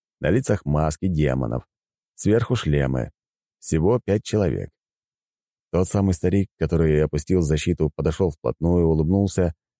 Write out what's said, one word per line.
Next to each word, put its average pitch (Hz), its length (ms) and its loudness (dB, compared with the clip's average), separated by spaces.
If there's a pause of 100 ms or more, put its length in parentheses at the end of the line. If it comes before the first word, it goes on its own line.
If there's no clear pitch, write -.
(220)
На 73 80 0
лицах 110 340 0
маски 76 460 -2
демонов. 65 580 -2 (480)
Сверху 113 400 0
шлемы. 67 560 -2 (480)
Всего 90 400 0
пять 101 240 -2
человек. 82 460 -2 (1040)
Тот 90 160 2
самый 98 240 2
старик, 95 340 0 (100)
который 78 460 2
опустил 76 380 0
защиту, 78 520 0
подошёл 78 380 -2
вплотную, 85 560 0
улыбнулся 87 680 0 (260)